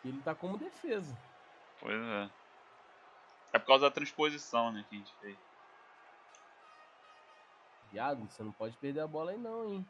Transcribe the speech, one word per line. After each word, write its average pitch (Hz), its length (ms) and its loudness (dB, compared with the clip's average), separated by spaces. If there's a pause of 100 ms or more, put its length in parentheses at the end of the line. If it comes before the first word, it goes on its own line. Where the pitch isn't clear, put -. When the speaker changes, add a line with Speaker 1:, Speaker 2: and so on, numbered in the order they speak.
Speaker 1:
E 131 60 -4
ele 135 120 -6
tá 160 140 -2
como 185 220 -6
defesa. 208 600 -4 (640)
Speaker 2:
Pois 110 220 -2
é. 104 280 -2 (1200)
É 117 60 8
por - 80 -12
causa 135 220 10
da - 20 -12
transposição, 143 800 2
né, 104 180 -8
que 104 60 -10
a 104 40 -6
gente 98 220 -16
fez. 101 160 -12 (2500)
Speaker 1:
Viado, 113 380 -2
você - 140 -12
não 107 80 -6
pode 113 260 -6
perder 139 220 -2
a 156 80 -2
bola 156 240 -4
aí 202 60 -6
não, 226 360 -6
hein. 190 160 -6